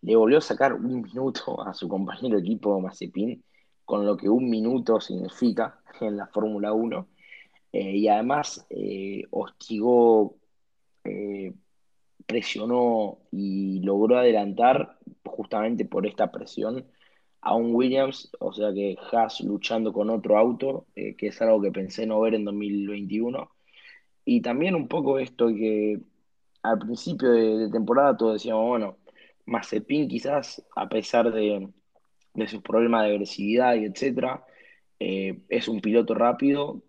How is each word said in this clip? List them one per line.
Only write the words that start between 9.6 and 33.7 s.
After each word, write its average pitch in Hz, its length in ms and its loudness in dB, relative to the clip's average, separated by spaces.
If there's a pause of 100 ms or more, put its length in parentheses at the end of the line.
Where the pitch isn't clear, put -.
eh, 98 480 -8 (720)
presionó 113 920 -2 (120)
y 95 500 -4
logró 101 380 4
adelantar 117 800 2 (260)
justamente 107 600 -4
por 98 220 -4
esta 101 240 0
presión - 560 -8 (540)
a 98 160 0
un 117 180 0
Williams, 131 640 0
o 92 140 -4
sea 104 200 -2
que 98 240 -4 (140)
Haas 113 300 0
luchando 107 520 -2
con 104 180 -2
otro 104 280 2
auto, 123 560 0
eh, - 220 -10
que 104 120 -6
es - 140 -6
algo 110 180 4
que 101 120 0
pensé 98 340 -6
no 110 140 0
ver 113 140 2
en 104 100 -2
dos 101 100 -6
mil 101 340 -4
veintiuno. 104 640 -4 (720)
Y 120 180 2
también 139 320 0
un 143 140 -2
poco 139 300 0
esto 127 300 0
que 107 520 0 (600)
al 110 160 2
principio 123 540 -2
de, 110 260 6
de 110 120 -2
temporada 120 460 4
todos 110 180 2
decíamos, 110 340 -2
bueno, 110 280 -2 (500)
Mazepin 117 600 -2
quizás, 135 560 -4 (140)
a 98 120 -4
pesar 113 440 2
de, 104 340 0 (680)
de 110 120 -2
sus 104 160 -12
problemas 117 400 4
de 107 100 4
agresividad 104 600 2